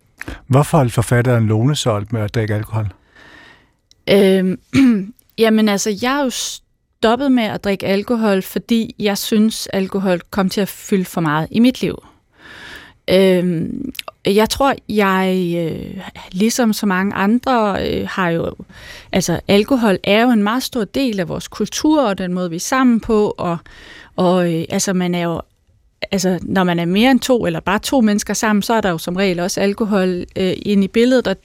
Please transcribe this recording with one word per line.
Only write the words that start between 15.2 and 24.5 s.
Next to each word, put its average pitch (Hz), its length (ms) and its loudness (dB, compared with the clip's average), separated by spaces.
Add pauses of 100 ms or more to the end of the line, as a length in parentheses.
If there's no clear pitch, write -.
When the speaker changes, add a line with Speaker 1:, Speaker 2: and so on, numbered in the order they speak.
Speaker 2:
øh, 170 440 -6 (300)
ligesom 220 420 0
så 214 120 -4
mange 196 300 0
andre, 214 760 0
øh, 196 200 -4
har 185 200 -2
jo, 170 260 -2 (560)
altså, 175 360 -2
alkohol 214 560 2
er 208 180 2
jo 254 80 4
en 220 140 4
meget 226 200 -2
stor 233 200 -4
del 226 360 -2
af 165 100 -4
vores 151 180 -8
kultur, 302 540 0
og 202 160 0
den 185 160 -4
måde, 185 160 -2
vi 165 60 -8
er 185 40 -6
sammen 254 400 2
på, 208 380 0
og, 170 200 -4 (580)
og, 180 380 2